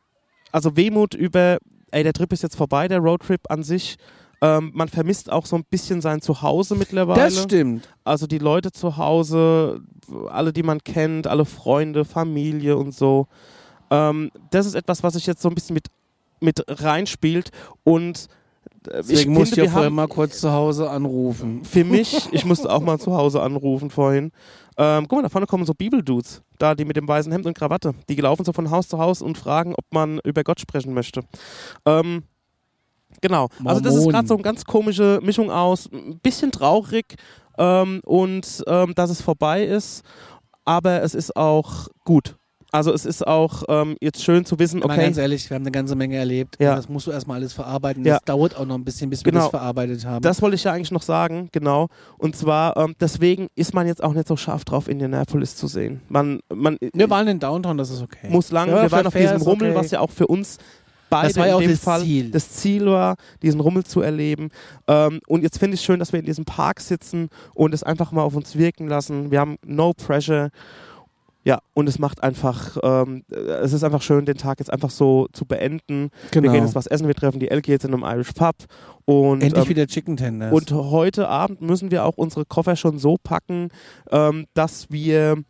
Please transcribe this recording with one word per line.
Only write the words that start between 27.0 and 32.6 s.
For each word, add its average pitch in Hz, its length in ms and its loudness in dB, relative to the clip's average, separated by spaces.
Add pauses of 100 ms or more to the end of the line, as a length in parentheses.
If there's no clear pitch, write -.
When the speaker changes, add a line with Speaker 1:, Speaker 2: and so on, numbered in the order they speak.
Speaker 1:
weißen 151 240 0
Hemd 180 140 -2
und 170 120 -4
Krawatte. 156 360 -2 (160)
Die 143 60 -4
laufen 139 280 2
so 170 80 -2
von 160 200 -4
Haus 175 180 0
zu 170 80 -6
Haus 170 240 0
und 160 160 -6
fragen, 165 360 -2
ob - 180 -8
man 156 340 0
über 151 180 0
Gott 165 160 -2
sprechen 131 340 -6
möchte. 123 280 -4 (640)
Ähm, 165 380 2 (1000)